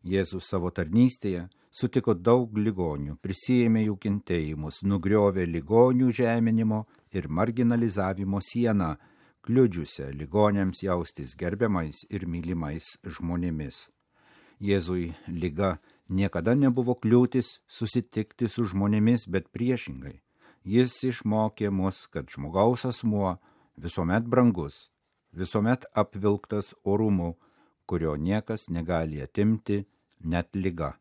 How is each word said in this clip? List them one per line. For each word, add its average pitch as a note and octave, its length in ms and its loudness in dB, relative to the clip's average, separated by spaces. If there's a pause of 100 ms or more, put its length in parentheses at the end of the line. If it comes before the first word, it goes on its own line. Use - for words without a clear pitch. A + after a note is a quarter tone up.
Jėzus F#2 400 -2
savo F2+ 240 -2
tarnystėje F#2 760 0 (240)
sutiko A#2+ 420 0
daug A#2 400 4
ligonių, E2+ 640 -2
prisiėmė A2+ 720 2
jų G#2 100 -2
kentėjimus, D#2+ 880 -4
nugriovė G2 640 2
ligonių A#2+ 640 4
žeminimo A2+ 720 2 (260)
ir F2 160 -4
marginalizavimo G2+ 1080 0
sieną, G2 600 0 (440)
kliudžiusią F2 720 0
ligoniams F#2+ 680 0
jaustis E2+ 500 -4
gerbiamais F2+ 800 -4
ir F#2 160 -6
mylimais E2 580 -6 (160)
žmonėmis. E2+ 880 -6 (760)
Jėzui F2+ 540 0 (100)
liga F2 540 -2 (280)
niekada F#2+ 460 0
nebuvo B2+ 400 2
kliūtis B2 720 2
susitikti - 800 -4
su A2 240 -2
žmonėmis, G#2+ 560 2
bet F2+ 240 -4
priešingai. D2+ 720 -6 (400)
Jis A#2+ 400 2
išmokė A2 720 0
mus, F#2+ 320 -2
kad C#2+ 240 -10
žmogaus F#2+ 560 2
asmuo G#2 540 0 (420)
visuomet F#2 480 0
brangus, A2 640 2 (420)
visuomet G#2+ 640 -2
apvilktas G#2 880 -2
orumu, G2 540 0 (520)
kurio D#2+ 260 -2
niekas G#2 540 -4
negali E2 540 -4
atimti, G#2 640 0 (340)
net E2 320 -2
liga. E2+ 480 -4